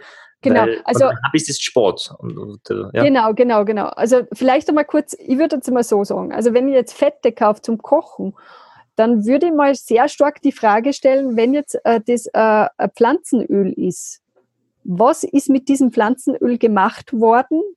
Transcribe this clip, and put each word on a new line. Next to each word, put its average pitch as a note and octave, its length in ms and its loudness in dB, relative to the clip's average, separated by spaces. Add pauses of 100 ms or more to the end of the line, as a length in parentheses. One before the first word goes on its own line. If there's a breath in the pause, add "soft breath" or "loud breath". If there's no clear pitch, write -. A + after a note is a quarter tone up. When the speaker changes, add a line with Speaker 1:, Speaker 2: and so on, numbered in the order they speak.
(420 loud breath)
Speaker 1:
Genau, A#3+ 260 2
Speaker 2:
weil, A3+ 180 -4
Speaker 1:
also B3+ 200 2
Speaker 2:
und B3+ 100 0
dann - 180 -6
ist - 160 0
es C#3+ 100 -8
Sport. - 600 -2
Und, - 180 -12
und, G#2 320 -16
äh, G#2 60 -4 (180)
ja. - 100 0
Speaker 1:
Genau, A#3+ 300 2
genau, A3+ 320 0
genau. G#3 220 -4
Also A#3+ 340 0 (120)
vielleicht C4 360 0
einmal D4 160 0
kurz, - 340 -4
ich C4 200 -4
würde D#4 160 0
jetzt B3+ 160 -6
mal A#3+ 120 0
so G#3 200 0
sagen, F#3 280 -6
also A3 220 0
wenn B3 140 2
ich C#4 80 0
jetzt - 180 0
Fette C#4+ 380 0
kaufe G#3+ 320 0
zum A3+ 160 -4
Kochen, G3 560 -2 (600 loud breath)
dann A3 300 2
würde C#4+ 220 2
ich E4+ 60 0
mal C#4+ 200 2
sehr A#3+ 360 0
stark D4 340 -2
die C#4 80 2
Frage A#3 420 0
stellen, C4 440 0
wenn A#3+ 180 2
jetzt, - 300 -4
äh, A#3 200 2
das, A#3+ 220 -2
äh, G#3+ 400 2 (100)
ein G3+ 180 -4
Pflanzenöl A#3 800 0
ist, - 480 -6 (640)
was A3 400 0
ist - 260 -2
mit C4+ 200 2
diesem C4+ 220 2
Pflanzenöl A#3+ 680 -2
gemacht G#3+ 540 0
worden? A#3 480 2 (160)